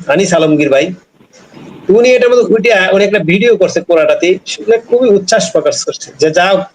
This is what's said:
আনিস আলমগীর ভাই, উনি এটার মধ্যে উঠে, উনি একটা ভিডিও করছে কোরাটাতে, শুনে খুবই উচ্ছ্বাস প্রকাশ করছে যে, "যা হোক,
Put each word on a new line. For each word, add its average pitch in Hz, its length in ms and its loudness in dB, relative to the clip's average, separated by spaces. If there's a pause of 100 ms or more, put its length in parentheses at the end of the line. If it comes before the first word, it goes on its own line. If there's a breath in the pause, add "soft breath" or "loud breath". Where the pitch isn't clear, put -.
আনিস 175 260 0
আলমগীর 151 360 0
ভাই, 151 240 0 (960)
উনি 233 200 4
এটার 247 200 2
মধ্যে 233 240 2
উঠে, 226 180 0 (200)
উনি 196 120 2
একটা 202 160 0
ভিডিও 196 380 0
করছে 180 240 -2
কোরাটাতে, 165 640 0
শুনে 214 320 -2
খুবই 240 320 0
উচ্ছ্বাস 196 420 0
প্রকাশ - 340 -4
করছে - 340 -10
যে, 156 120 0
"যা 175 140 2
হোক, 190 140 0 (160)